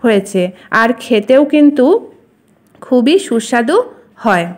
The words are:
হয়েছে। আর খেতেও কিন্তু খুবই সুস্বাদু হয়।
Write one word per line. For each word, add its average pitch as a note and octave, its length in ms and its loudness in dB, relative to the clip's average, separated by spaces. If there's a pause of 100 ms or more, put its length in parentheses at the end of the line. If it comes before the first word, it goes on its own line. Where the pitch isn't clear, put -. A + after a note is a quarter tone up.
হয়েছে। G3 380 0 (400)
আর A#3 80 0 (140)
খেতেও B3+ 400 2 (100)
কিন্তু D4 320 2 (1000)
খুবই B3+ 300 0 (120)
সুস্বাদু A#3+ 500 -2 (460)
হয়। F3+ 240 0 (100)